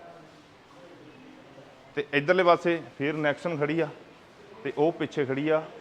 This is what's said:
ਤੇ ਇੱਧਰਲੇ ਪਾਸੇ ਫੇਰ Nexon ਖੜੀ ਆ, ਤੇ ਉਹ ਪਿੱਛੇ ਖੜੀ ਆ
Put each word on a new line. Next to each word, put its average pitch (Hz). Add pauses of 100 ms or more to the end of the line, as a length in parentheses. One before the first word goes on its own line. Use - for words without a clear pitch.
(2000)
ਤੇ 143
ਇੱਧਰਲੇ 175
ਪਾਸੇ 170 (160)
ਫੇਰ 147
Nexon 151
ਖੜੀ 151
ਆ, 151 (760)
ਤੇ 139
ਉਹ 156
ਪਿੱਛੇ 151
ਖੜੀ 139
ਆ 156 (180)